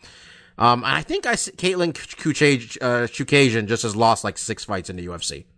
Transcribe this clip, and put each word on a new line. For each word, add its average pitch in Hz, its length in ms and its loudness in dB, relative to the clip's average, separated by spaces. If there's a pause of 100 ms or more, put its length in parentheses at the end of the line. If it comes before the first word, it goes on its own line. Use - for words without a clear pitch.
(560)
Um, 120 280 4
and 135 100 2
I 156 80 0
think 392 240 -6
I 240 60 0
s-, - 180 -4
Caitlin 180 420 -2
Kuch-, - 240 -14
Kuchaj-, 143 640 0
uh, 120 280 2
Chukasian 131 580 2
just 113 160 -2
has 107 120 -4
lost, 113 300 4
like, 101 140 -6
six - 260 -8
fights 95 240 -6
in 92 80 -10
the 90 60 -10
U 87 100 -10
F 85 100 -10
C. - 220 -10 (140)